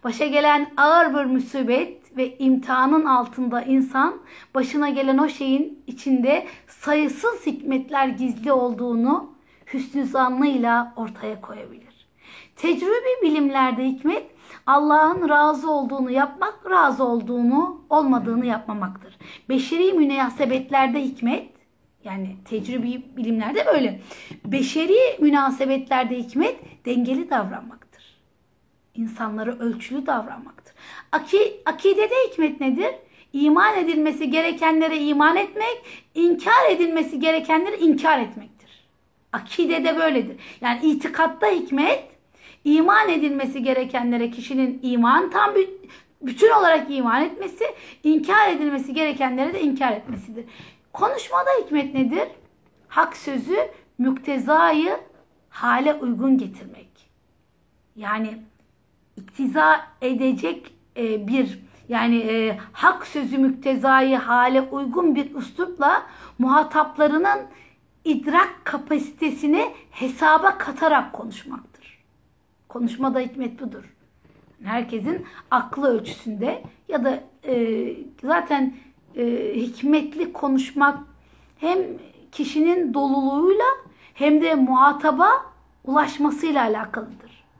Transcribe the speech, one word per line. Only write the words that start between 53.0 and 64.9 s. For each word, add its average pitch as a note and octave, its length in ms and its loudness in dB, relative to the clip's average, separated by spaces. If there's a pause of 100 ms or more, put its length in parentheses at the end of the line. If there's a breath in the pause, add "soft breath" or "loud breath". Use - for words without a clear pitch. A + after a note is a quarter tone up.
sözü C#4+ 400 -4 (400 loud breath)
müktezayı D4 1000 0 (500)
hale B3+ 440 0
uygun B3+ 440 0
getirmek. - 520 -8 (1040)
Yani G#3+ 420 -6 (800)
iktiza D4+ 720 0 (140)
edecek, C4 760 -2 (220)
e, G#3+ 300 -4
bir, B3+ 320 0 (300 loud breath)
yani, A#3 280 0
e, A3 420 -2 (140 loud breath)
hak - 340 0
sözü C#4 300 -6
müktezayı C4 800 2
hale B3 440 2
uygun C#4 540 0